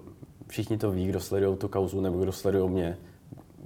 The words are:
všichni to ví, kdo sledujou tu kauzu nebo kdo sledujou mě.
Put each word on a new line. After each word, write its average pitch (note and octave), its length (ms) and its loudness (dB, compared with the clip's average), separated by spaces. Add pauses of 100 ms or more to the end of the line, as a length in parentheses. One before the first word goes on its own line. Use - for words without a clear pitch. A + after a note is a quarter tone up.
(480)
všichni G#2+ 300 -2
to G#2+ 120 0
ví, F#2 160 0
kdo F#2+ 140 0
sledujou G2 360 2
tu G2+ 120 -4
kauzu G2 320 0
nebo F#2 180 2
kdo F#2 140 2
sledujou F#2+ 360 2
mě. F2+ 280 0 (680)